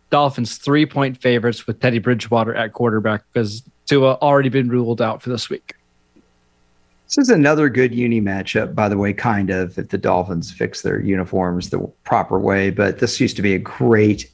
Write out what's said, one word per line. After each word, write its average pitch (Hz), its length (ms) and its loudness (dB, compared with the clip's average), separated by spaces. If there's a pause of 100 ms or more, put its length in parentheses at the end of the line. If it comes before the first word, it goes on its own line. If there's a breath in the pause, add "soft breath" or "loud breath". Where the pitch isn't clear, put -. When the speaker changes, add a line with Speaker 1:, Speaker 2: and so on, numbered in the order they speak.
(100)
Speaker 1:
Dolphins 139 480 0
three-point 143 640 0
favorites 120 440 0
with - 140 -6
Teddy 117 200 0
Bridgewater 113 540 0
at 110 200 -4
quarterback 110 480 0 (100)
because 110 300 -4 (240)
Tua 135 340 4
already 139 300 4
been 123 180 0
ruled 117 320 0
out 110 220 -2
for 123 80 -8
this 117 180 -6
week. - 260 -10 (1300)
Speaker 2:
This - 200 -2
is 247 40 2
another 151 380 6
good 123 260 2
uni 117 280 0
matchup, 98 520 -2
by 107 140 0
the 101 80 0
way, 101 160 0
kind 101 380 0
of, 92 280 -4
if 95 100 -8
the 101 100 -4
Dolphins 90 520 -2
fix - 300 -6
their 101 200 -2
uniforms 92 680 -2
the 92 100 -4 (260)
proper 101 340 0
way. 98 320 2
But 98 300 -2
this 117 200 -2
used 120 160 0
to 92 60 -4
be 98 120 2
a 92 40 0
great 107 760 2